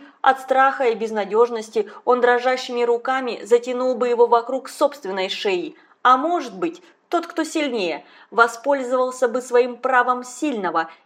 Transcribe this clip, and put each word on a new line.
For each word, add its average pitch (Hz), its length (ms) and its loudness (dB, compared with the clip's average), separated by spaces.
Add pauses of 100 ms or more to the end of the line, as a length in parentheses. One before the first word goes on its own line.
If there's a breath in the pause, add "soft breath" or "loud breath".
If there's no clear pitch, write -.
(200 loud breath)
от 262 180 4
страха 269 460 2
и 233 100 2
безнадёжности 214 960 -2 (140 loud breath)
он 247 160 2
дрожащими 247 600 0
руками 240 600 -2
затянул 247 520 0
бы 233 120 0
его 240 200 4
вокруг 240 420 0
собственной 190 640 -2
шеи. 180 460 -4 (260 soft breath)
А 247 160 6
может 285 360 -4
быть, 170 280 -6 (260 soft breath)
тот, 339 180 -2
кто - 160 -6
сильнее, 240 600 -4 (260 loud breath)
воспользовался 254 960 0
бы 233 120 -2
своим 247 380 0
правом 247 460 0
сильного 190 680 -4 (160 loud breath)